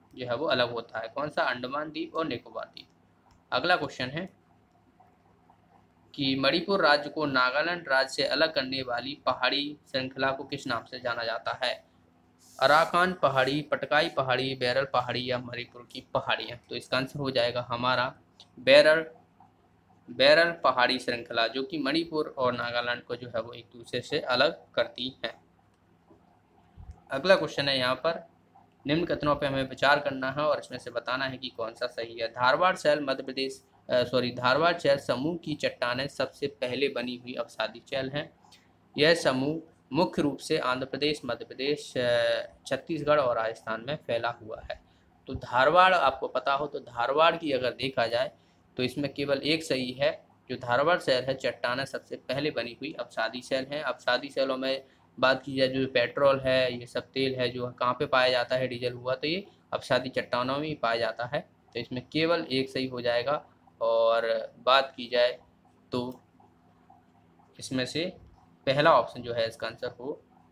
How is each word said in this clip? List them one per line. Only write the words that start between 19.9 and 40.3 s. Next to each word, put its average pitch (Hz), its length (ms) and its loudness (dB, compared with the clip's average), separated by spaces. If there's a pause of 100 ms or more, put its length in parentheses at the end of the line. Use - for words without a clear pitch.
बैरल 147 420 6
पहाड़ी 127 480 2
श्रृंखला, 117 480 -2
जो 131 160 -4
कि 147 140 -6
मणिपुर 151 600 -2
और 123 160 2
नागालैंड 120 500 -2
को 123 120 -10
जो 120 140 -12
है 117 120 -4
वो 120 120 -14
एक 120 200 -18
दूसरे 120 280 -6
से 143 180 -4
अलग 139 540 0
करती 127 520 -2
हैं। - 160 -12 (1700)
अगला 147 240 4
क्वेश्चन 143 340 0
है 135 100 2
यहाँ 127 160 2
पर, - 340 -2 (580)
निम्न 160 180 2
कथनों 147 300 0
पे 143 100 -2
हमें 135 240 -2
विचार 139 300 4
करना 135 320 -4
है 143 120 -4
और 147 160 2
इसमें 127 180 -12
से 123 140 -14
बताना 123 340 -4
है 131 120 -6
कि 131 120 -10
कौन 113 240 -8
सा 123 140 -4
सही 117 320 -10
है। 113 80 -2
धारवाड़ 143 480 2
शैल 151 240 2
मध्य 135 240 -4
प्रदेश, 135 420 -6 (240)
अ, 123 140 2
sorry, 123 280 0
धारवाड़ 135 460 2
शैल 139 200 2
समूह 143 400 -2
की 156 180 -8
चट्टानें 123 520 -4
सबसे - 400 -4
पहले 131 420 -2
बनी 123 260 -6
हुई 123 180 -12
अवसादी 117 560 -6
शैल 135 200 -4
हैं। 147 240 -8 (640)
यह 156 180 6
समूह 147 460 0 (320)
मुख्य 170 280 0
रूप 143 160 0